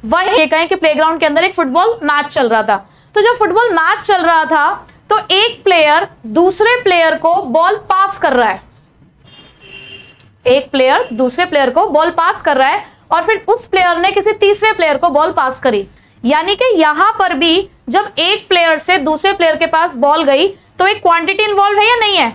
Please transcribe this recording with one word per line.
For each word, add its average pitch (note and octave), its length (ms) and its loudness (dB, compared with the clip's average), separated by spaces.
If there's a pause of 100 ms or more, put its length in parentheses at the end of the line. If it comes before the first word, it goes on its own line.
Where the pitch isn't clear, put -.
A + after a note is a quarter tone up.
वही F#4 340 0
ये D#4 80 2
कहें D#4+ 220 -2
कि F#4+ 80 -2
playground D#4+ 440 0
के D#4+ 60 0
अंदर D#4 180 0
एक F#4+ 100 -2
football F4 500 0
match C#4+ 220 -2
चल C#4 220 -2
रहा A3 140 0
था, G#3 140 0 (380)
तो G#4 80 2
जब A#4+ 160 2
football G#4+ 340 0
match E4+ 280 0
चल F#4+ 220 0
रहा D#4+ 240 2
था D#4 380 -2 (260)
तो G#4+ 80 2 (140)
एक A4 320 0
player E4 420 2 (220)
दूसरे F#4+ 540 2
player E4+ 340 2
को E4 180 0 (100)
ball D#4+ 320 0 (120)
pass G4 300 0
कर D4+ 140 0
रहा A#3+ 160 2
है, F#3+ 120 -6 (1900)
एक C4+ 240 0
player C4+ 420 0
दूसरे B3 340 -2
player C#4+ 240 0
को E4 160 0
ball D#4+ 240 0
pass E4+ 320 0
कर D4 140 0
रहा C4 120 2
है G4+ 160 -2 (280)
और E4+ 120 0
फिर G#4 240 -2
उस A#4+ 180 -2
player F4+ 320 0
ने F#4 140 0
किसी G4+ 220 0
तीसरे G#4 380 2
player D4+ 240 0
को E4+ 140 0
ball D#4 220 0
pass C4 280 -2
करी। G#3 260 -2 (360)
यानी D#4 340 0
कि B4+ 200 0
यहाँ D#4 420 2
पर F4+ 160 0
भी E4+ 340 0 (200)
जब G4+ 300 -2
एक F#4 300 -2
player E4 300 0
से F#4 200 0
दूसरे D#4 340 -2
player E4 240 0
के E4 120 -2
पास D#4+ 280 -2
ball D4 280 0
गई C#4+ 240 2 (300)
तो F#4 80 2
एक G#4 160 -2
quantity F4 420 0
इन्वॉल्व G4+ 360 0
है G#4 80 4
या A#4+ 80 2
नहीं G#4 200 -2
है? B3 180 0